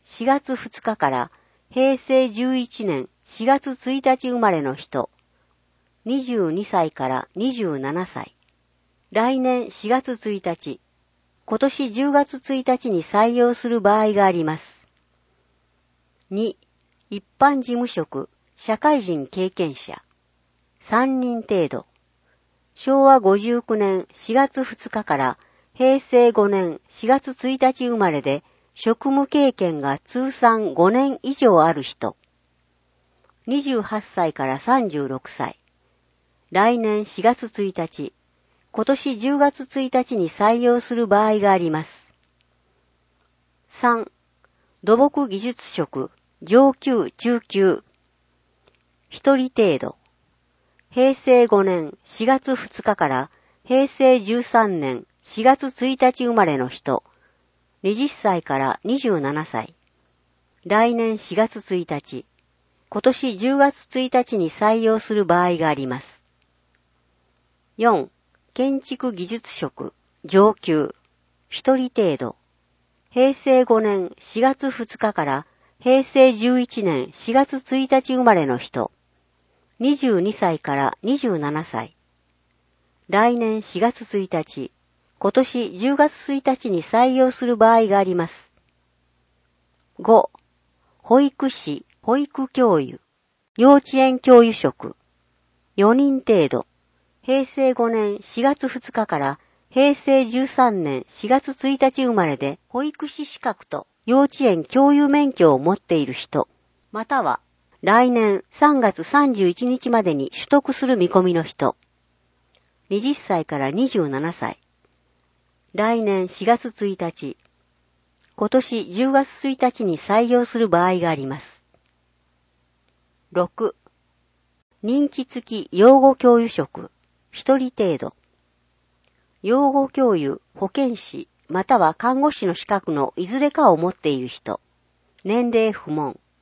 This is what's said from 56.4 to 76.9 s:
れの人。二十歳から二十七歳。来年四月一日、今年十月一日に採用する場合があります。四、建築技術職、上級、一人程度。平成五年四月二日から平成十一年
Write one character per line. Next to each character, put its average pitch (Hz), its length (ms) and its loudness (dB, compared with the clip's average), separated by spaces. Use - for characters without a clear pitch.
れ 151 120 0
の 127 120 -4
人。 - 340 -6
二 196 120 -2
十 269 120 -2
歳 185 340 -2
か 135 160 -4
ら 135 280 -4
二 240 120 -2
十 226 220 -2
七 147 240 -4
歳。 113 320 -8
来 226 320 2
年 226 220 -2
四 - 180 -12
月 214 400 -4
一 175 100 -4
日、 143 400 -10
今 - 140 -8
年 254 360 0
十 254 200 0
月 277 300 2
一 254 100 -2
日 247 280 0
に 170 120 -2
採 220 340 0
用 220 160 2
す - 140 -8
る 208 120 0
場 175 180 2
合 180 140 0
が 160 100 -2
あ 151 60 0
り 135 120 -8
ま 127 140 -8
す。 - 240 -20
四、 214 340 0
建 269 260 -2
築 254 340 -8
技 180 140 -10
術 226 260 -12
職、 - 400 -10
上 196 300 4
級、 156 420 -2
一 - 260 -2
人 254 180 -4
程 180 220 0
度。 123 220 -10
平 262 240 2
成 254 320 2
五 220 160 2
年 196 360 -2
四 - 220 -12
月 269 320 0
二 - 260 -10
日 214 140 -2
か 160 140 -4
ら 139 200 -4
平 262 280 2
成 262 260 6
十 247 300 0
一 233 220 -6
年 143 280 -2